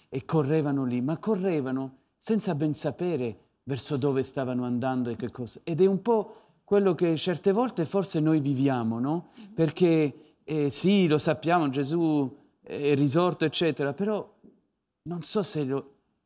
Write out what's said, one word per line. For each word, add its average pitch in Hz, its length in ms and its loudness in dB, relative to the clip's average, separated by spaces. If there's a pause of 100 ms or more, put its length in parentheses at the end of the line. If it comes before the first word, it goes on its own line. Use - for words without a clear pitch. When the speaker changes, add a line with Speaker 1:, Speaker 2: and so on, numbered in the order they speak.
(100)
Speaker 1:
e - 160 -8
correvano 143 580 0
lì, 123 160 -2
ma 151 160 -2
correvano 151 800 -4 (220)
senza 196 360 -2
ben 151 200 0
sapere 143 640 -4 (240)
verso 139 340 -4
dove 135 260 0
stavano 127 420 -4
andando 123 440 -2
e 113 80 -6
che 117 140 -8
cosa. 120 340 -12
Ed 165 160 0
è 190 60 6
un 190 160 2
po' 220 340 0 (280)
quello 202 300 4
che 165 220 2
certe 180 360 0
volte 214 340 0
forse 185 340 -2
noi 156 200 4
viviamo, 131 580 0
no? 151 360 -4
Speaker 2:
Mhm. - 200 -20
Speaker 1:
Perché, 160 800 2 (100)
eh, 147 240 -2
sì, 185 400 4
lo 151 80 4
sappiamo, 156 540 0
Gesù 143 600 0 (320)
è 143 320 -2
risorto, 156 520 2
eccetera, 147 480 -2
però 202 360 -4 (760)
non 170 180 -8
so 208 200 0
se 151 220 -2
lo, 131 300 -4 (320)